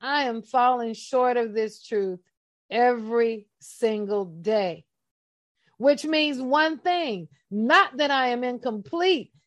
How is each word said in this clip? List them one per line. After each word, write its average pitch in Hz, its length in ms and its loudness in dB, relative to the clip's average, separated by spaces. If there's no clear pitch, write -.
I 277 240 -2
am 226 180 -4
falling 240 520 0
short 247 420 0
of 226 160 0
this 214 300 -4
truth 190 380 -4
every 233 760 0
single 208 640 -2
day, 175 600 -2
which 285 280 2
means 302 360 0
one 294 380 2
thing, 277 500 -2
not 254 480 2
that 285 120 0
I 262 180 2
am 247 160 -2
incomplete, 247 880 -2